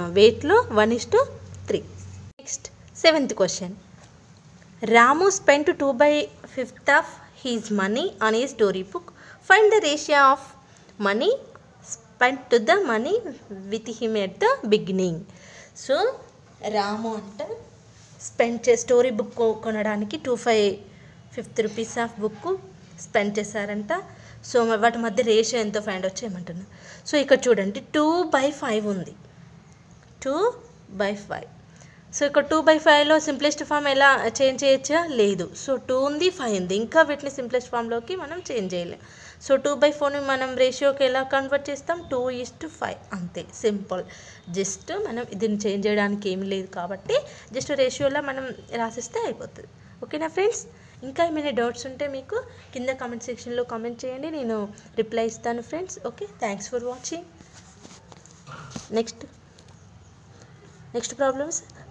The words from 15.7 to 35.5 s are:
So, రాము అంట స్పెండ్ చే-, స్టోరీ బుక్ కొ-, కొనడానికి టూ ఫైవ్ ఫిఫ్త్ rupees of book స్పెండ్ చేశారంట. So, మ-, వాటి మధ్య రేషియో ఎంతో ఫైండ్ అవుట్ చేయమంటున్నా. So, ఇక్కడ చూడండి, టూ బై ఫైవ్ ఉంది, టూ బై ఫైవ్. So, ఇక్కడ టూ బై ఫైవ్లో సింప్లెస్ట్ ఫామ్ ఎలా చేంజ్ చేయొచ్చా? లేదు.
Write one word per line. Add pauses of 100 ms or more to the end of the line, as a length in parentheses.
So, (800)
రాము (100)
అంట (840)
స్పెండ్
చే-,
స్టోరీ
బుక్
కొ-,
కొనడానికి
టూ (100)
ఫైవ్ (680)
ఫిఫ్త్
rupees (100)
of (100)
book (640)
స్పెండ్
చేశారంట. (580)
So, (120)
మ-,
వాటి
మధ్య
రేషియో
ఎంతో
ఫైండ్
అవుట్
చేయమంటున్నా. (440)
So, (120)
ఇక్కడ
చూడండి, (180)
టూ (300)
బై (160)
ఫైవ్
ఉంది, (1120)
టూ (680)
బై (140)
ఫైవ్. (680)
So,
ఇక్కడ
టూ (100)
బై (100)
ఫైవ్లో (100)
సింప్లెస్ట్
ఫామ్
ఎలా (280)
చేంజ్
చేయొచ్చా? (220)
లేదు. (180)